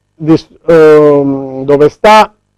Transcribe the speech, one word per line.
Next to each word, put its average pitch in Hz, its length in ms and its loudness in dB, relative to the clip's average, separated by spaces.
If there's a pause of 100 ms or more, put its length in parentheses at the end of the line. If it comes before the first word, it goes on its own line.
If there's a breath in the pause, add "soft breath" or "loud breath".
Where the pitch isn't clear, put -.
(160)
dis-, 160 320 -4 (180)
ehm, 143 1000 0
dove 143 260 -2
sta 214 440 0 (240)